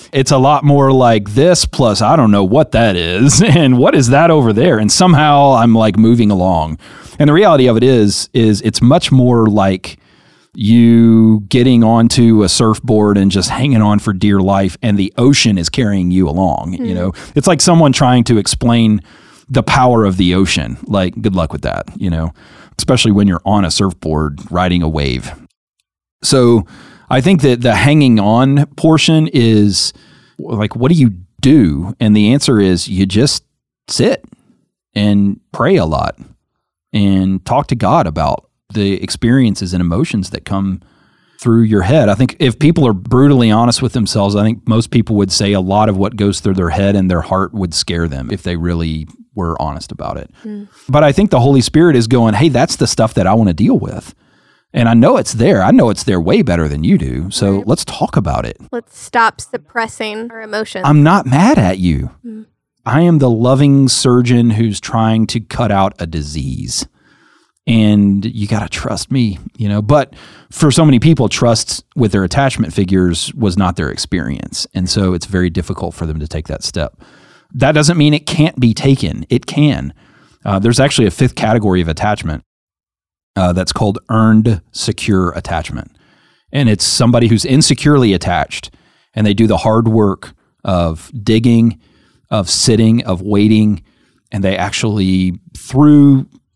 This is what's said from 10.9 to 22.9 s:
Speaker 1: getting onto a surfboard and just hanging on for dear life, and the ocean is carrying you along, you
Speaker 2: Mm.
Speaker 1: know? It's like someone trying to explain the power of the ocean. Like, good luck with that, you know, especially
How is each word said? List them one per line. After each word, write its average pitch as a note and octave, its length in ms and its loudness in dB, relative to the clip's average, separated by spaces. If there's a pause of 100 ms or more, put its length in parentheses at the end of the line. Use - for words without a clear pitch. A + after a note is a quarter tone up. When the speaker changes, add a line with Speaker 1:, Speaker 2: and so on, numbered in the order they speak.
Speaker 1:
getting B2 340 2
onto A2+ 600 4
a F#2 40 0
surfboard G#2+ 720 0
and G2 120 2
just F#2 200 -2
hanging B2 320 0
on G#2 160 2
for G#2 140 -4
dear G2 280 0
life, G2 420 -2
and G#2 140 -2
the G2+ 220 -4
ocean A#2+ 400 2
is E2+ 100 -4
carrying G2+ 440 -2
you F#2 160 0
along, F2 460 -4
you - 180 -8
Speaker 2:
Mm. - 20 -6
Speaker 1:
know? F2+ 180 -4 (220)
It's D3+ 140 0
like E3+ 120 0
someone E3 320 4
trying B2+ 320 2
to A#2 140 2
explain A2+ 640 0 (460)
the C3 160 -2
power B2 400 2
of G2 120 0
the F2+ 180 2
ocean. E2+ 420 -2 (100)
Like, F#2+ 340 -4
good G#2+ 140 -2
luck E2 180 -2
with C#2+ 100 -10
that, G1+ 340 -8
you G2 120 -6
know, E2 240 -4 (460)
especially B2 340 0